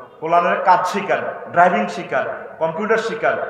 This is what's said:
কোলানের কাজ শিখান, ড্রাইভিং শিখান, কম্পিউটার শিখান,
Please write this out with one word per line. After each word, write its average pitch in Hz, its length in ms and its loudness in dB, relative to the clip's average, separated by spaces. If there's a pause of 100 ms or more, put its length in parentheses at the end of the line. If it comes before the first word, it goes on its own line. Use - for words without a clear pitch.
(200)
কোলানের 175 440 2
কাজ 196 220 4
শিখান, 156 340 -2 (320)
ড্রাইভিং 185 360 4
শিখান, 151 400 -4 (300)
কম্পিউটার 180 400 0
শিখান, - 400 -2 (120)